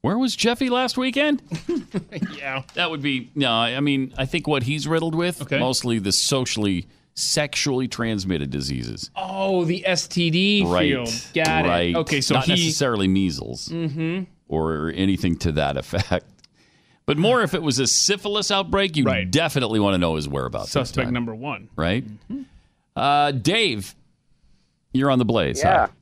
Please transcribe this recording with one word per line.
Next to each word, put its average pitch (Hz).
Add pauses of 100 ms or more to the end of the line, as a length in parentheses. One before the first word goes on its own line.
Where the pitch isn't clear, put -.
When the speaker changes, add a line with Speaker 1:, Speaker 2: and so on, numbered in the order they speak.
Speaker 1:
Where 180
was 247
Jeffy 240
last 254
weekend?" 269
Speaker 2:
<laughs> - (840)
Yeah. 135 (120)
Speaker 1:
That 170
would 151
be, 135
no, 135
I 117
mean, 135
I 135
think 160
what 143
he's 143
riddled 160
with, 170
Speaker 2:
Okay. 135
Speaker 1:
mostly 127
the 98
socially, 107 (280)
sexually 139
transmitted 95
diseases. 65
Speaker 2:
Oh, 190
the 175
S 180
T 170
D 196
Speaker 1:
Right, 180
Speaker 2:
field. 123 (260)
Got 160
it. -
Speaker 1:
right. 87
Speaker 2:
Okay, 151
so 147
Speaker 1:
Not 127
Speaker 2:
he 175
Speaker 1:
necessarily 151
measles 85
Speaker 2:
Mm-hmm. 165 (240)
Speaker 1:
or 80
anything 95
to 85
that 71
effect. 90 (800)
But 147
more 233
if 160
it 180
was 135
a 131
syphilis 202
outbreak, 196
you 139
Speaker 2:
Right. 110
Speaker 1:
definitely 127
wanna 98
know 85
his 76
whereabouts 67
this - (160)
Speaker 2:
Suspect 131
Speaker 1:
time. 123
Speaker 2:
number 117
one. 120
Speaker 1:
Right? 95
Speaker 2:
Mm-hmm. 220 (540)
Speaker 1:
Uh, 143
Dave, 139 (1000)
you're 139
on 131
the 123
Blaze. 95
Speaker 3:
Yeah. 170
Speaker 1:
Hi. -